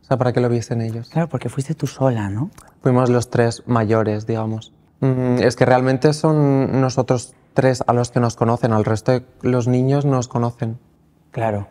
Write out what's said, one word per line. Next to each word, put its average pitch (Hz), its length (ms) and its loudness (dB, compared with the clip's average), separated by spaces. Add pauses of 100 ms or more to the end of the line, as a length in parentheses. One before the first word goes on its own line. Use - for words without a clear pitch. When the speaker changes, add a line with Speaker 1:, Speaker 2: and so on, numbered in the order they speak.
Speaker 1:
O - 60 -20
sea, 135 100 0
para 123 140 -2
que 123 80 -2
lo 123 80 0
viesen 117 320 -4
ellos. 113 300 -8
Speaker 2:
Claro, 165 180 -4
porque 120 220 -8
fuiste 139 260 -8
tú - 100 -6
sola, 117 440 -2
¿no? 120 200 -6 (320)
Speaker 1:
Fuimos 127 280 2
los 120 200 0
tres 117 360 0
mayores, 110 600 0
digamos. 110 460 -6 (300)
Mm, 127 380 0
es 120 180 2
que 131 80 4
realmente 131 480 4
son 143 680 2
nosotros 127 540 -2 (200)
tres 127 340 2
a 117 40 2
los 120 200 0
que 123 100 0
nos 117 160 -2
conocen, 117 340 0
al 107 140 2
resto 110 260 0
de 123 140 0 (160)
los 123 260 0
niños 131 380 0
nos 127 240 0
conocen. 120 480 -4 (540)
Speaker 2:
Claro. 107 400 -4